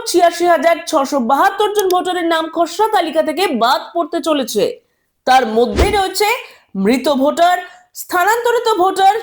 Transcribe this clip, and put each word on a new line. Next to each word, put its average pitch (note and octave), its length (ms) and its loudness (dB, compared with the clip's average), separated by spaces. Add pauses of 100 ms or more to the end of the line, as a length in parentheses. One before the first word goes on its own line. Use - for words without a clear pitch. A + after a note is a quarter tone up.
ছিয়াশি E4+ 380 2
হাজার E4 300 2 (120)
ছশো C#4+ 320 0
বাহাত্তর G4 560 0
জন G4 140 0
ভোটারের F4+ 360 -2
নাম D#4+ 280 -2
খসড়া E4+ 340 0
তালিকা E4 360 0
থেকে D#4 240 -2
বাদ B3 340 0 (120)
পড়তে E4+ 280 -4
চলেছে। C4 580 -2 (460)
তার B3+ 200 4
মধ্যে A#3 520 0
রয়েছে F#4+ 280 -2 (500)
মৃত B3+ 340 0
ভোটার, D4+ 480 2 (360)
স্থানান্তরিত A4+ 840 0
ভোটার, F#4+ 460 2